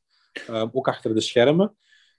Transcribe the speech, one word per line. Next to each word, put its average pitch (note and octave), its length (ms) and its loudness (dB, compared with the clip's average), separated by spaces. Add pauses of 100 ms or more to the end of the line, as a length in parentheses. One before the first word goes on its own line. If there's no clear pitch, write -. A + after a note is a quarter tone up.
(480)
Ehm, A2+ 240 -4
ook B2 160 -4
achter A#2 260 -4
de A2 80 2
schermen. D3+ 540 2 (440)